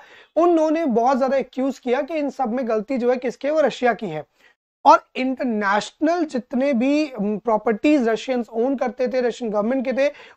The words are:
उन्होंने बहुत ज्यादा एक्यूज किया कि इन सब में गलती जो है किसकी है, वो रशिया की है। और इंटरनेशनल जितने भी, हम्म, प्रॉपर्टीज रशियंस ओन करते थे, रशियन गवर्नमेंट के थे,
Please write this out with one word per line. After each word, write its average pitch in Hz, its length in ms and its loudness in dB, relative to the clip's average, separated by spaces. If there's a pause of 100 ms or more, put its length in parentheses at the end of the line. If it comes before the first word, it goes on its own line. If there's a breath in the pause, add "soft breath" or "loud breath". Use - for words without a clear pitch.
(360 loud breath)
उन्होंने 330 480 2
बहुत 240 340 2
ज्यादा 269 180 0
एक्यूज 262 420 -2
किया 254 240 -2
कि 285 120 -8
इन 285 160 -2
सब 247 220 -4
में 247 160 -4
गलती 220 300 -2
जो 240 120 2
है 254 60 2
किसकी 254 320 -6
है, 311 60 0
वो 320 60 2
रशिया 240 340 2
की 214 120 -8
है। 156 180 -6 (600 soft breath)
और 320 220 6 (100)
इंटरनेशनल 262 1080 -2
जितने 277 480 -2
भी, 277 340 2
हम्म, 214 320 -4
प्रॉपर्टीज 226 680 0
रशियंस 226 400 -2
ओन 254 280 -2
करते 247 320 -2
थे, 254 120 -2
रशियन 233 300 -2
गवर्नमेंट 220 340 -2
के 262 80 -2
थे, 277 200 0 (240 loud breath)